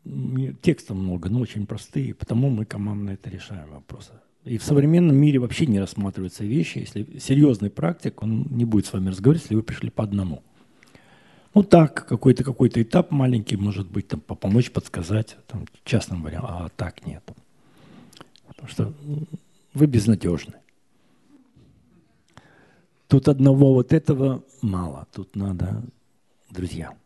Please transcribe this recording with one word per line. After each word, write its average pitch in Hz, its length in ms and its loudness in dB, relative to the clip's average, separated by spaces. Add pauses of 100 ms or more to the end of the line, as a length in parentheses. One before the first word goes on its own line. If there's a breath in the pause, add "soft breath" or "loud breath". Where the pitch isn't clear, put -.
м, 135 560 -6
текста - 320 -2
много, 92 360 -6
но 120 100 -2
очень 104 260 -6
простые, 117 480 -8
потому 123 360 -2
мы 107 160 -2
командно 101 460 -8
это - 180 -14
решаем 90 420 -16
вопросы. - 400 -20 (340)
И 120 120 -6
в - 60 -8
современном 151 520 4
мире 139 240 4
вообще 123 260 -2
не 104 140 2
рассматриваются 98 680 -6
вещи, 151 340 -2
если - 400 -12
серьёзный 135 500 4
практик, - 520 -4
он 110 300 -2
не 120 140 0
будет 107 200 2
с - 80 -12
вами 95 160 -2
разговаривать, 113 340 2
если 107 120 -4
вы 110 80 0
пришли - 260 -8
по - 140 -6
одному. 98 400 -4 (1120 soft breath)
Ну 202 80 8
так, 170 440 6
какой-то, 127 360 4
какой-то 123 380 0
этап 170 300 0
маленький, 127 460 0
может 98 320 -4
быть, 98 180 -6
там, - 120 -8
по-, - 160 -12
помочь, 110 360 2
подсказать, 98 680 -4 (100)
там, - 180 -10 (180)
частным 95 380 -2
вариантом, 80 300 -8
а 85 240 -10
так - 320 -10
нет. 85 160 -14 (1200 loud breath)
Потому - 220 -20
что, - 140 -6
м, 147 440 -10 (460)
вы 147 140 4
безнадёжны. 101 680 0 (2500 soft breath)
Тут 135 200 4
одного 135 460 6
вот 127 200 2
этого 139 500 0 (180)
мало, 90 520 -4
тут - 220 -14
надо 98 480 -4 (680)
друзья. 85 420 -10 (120)